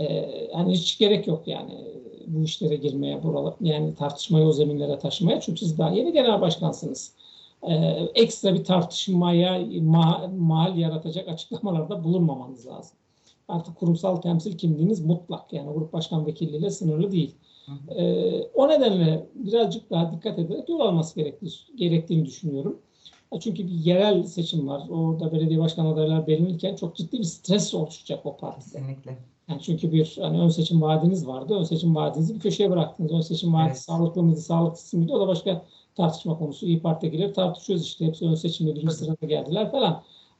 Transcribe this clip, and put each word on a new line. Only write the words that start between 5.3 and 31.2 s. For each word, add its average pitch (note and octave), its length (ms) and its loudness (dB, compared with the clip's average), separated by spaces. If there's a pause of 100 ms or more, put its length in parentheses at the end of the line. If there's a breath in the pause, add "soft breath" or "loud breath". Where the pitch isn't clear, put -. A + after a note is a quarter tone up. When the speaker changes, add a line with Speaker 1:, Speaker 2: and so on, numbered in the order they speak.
Speaker 1:
Çünkü - 180 -6
siz D#3+ 200 -2
daha D#3+ 120 0
yeni B3+ 220 0
genel B3 280 4
başkansınız. - 720 -2 (500 loud breath)
E, E3+ 120 -2 (400)
ekstra A3+ 400 4
bir E3 100 0
tartışmaya F3 1000 2
ma-, F3 720 2
mahal E3+ 420 2
yaratacak D#3+ 500 -4
açıklamalarda E3+ 760 -6
bulunmamanız C3 600 0
lazım. - 300 -18 (520 soft breath)
Artık E3+ 280 -6
kurumsal F3+ 400 2
temsil E3+ 420 -2
kimliğiniz E3 460 2
mutlak. - 480 -4
Yani D3 200 -10
grup D#3 200 -6
başkan D#3+ 340 -4
vekilliğiyle D3+ 440 -4
sınırlı E3+ 420 0
değil. D#3+ 220 -2 (320 loud breath)
Speaker 2:
Hı C#3 60 -16
hı. C#3+ 280 -10
Speaker 1:
E, F3 420 0 (120)
o C4+ 140 6
nedenle F#3+ 640 4
birazcık G#3+ 560 0
daha E3 220 0
dikkat G3 260 -6
ederek E3+ 300 -4
yol E4 120 -2
alması E3 340 2
gerektiği, D3+ 360 -6 (260)
gerektiğini E3 500 2
düşünüyorum. C#3 520 -6 (640 loud breath)
Çünkü F#3 260 -6
bir F3+ 60 -6
yerel F3+ 500 4
seçim E3 460 -2
var. C#3+ 220 -6
Orada D#3+ 420 0
belediye D#3+ 280 2
başkan D#3+ 260 2
adayları D#3 400 2
belirlenirken F3 500 0
çok F3 200 -8
ciddi A#3 220 -6
bir A3 60 -2
stres - 500 0
oluşacak D#3 520 -6
o C#3 100 -8
partide. C#3 420 -14
Speaker 2:
Kesinlikle. C3+ 400 -12 (300)
Speaker 1:
Yani - 140 -8
çünkü D#3+ 300 -2
bir, D#3+ 280 2
hani, D#3 200 0
ön E3+ 80 6
seçim E3 340 4
vaadiniz D#3 440 2